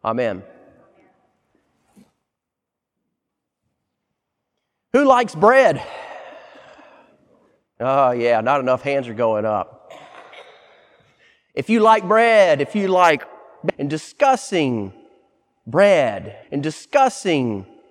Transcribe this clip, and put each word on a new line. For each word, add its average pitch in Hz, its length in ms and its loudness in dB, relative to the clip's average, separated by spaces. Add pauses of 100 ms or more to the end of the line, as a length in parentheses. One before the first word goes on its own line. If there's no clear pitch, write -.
Amen. 110 400 -4 (4000)
Who 285 120 4
likes 247 300 2
bread? 202 480 4 (2000)
Oh, 131 320 0
yeah, 120 300 0
not 135 200 0
enough 127 220 -2
hands 139 260 -4
are 113 60 -14
going 110 300 -2
up. - 480 -6 (1600)
If - 140 -8
you 226 120 2
like 220 260 2
bread, 208 540 4
if 139 140 -4
you 196 140 -2
like, 180 360 2 (540)
and 143 120 -6
discussing 151 1000 -2 (760)
bread, 135 840 0
and 143 120 -6
discussing 147 1000 -2 (260)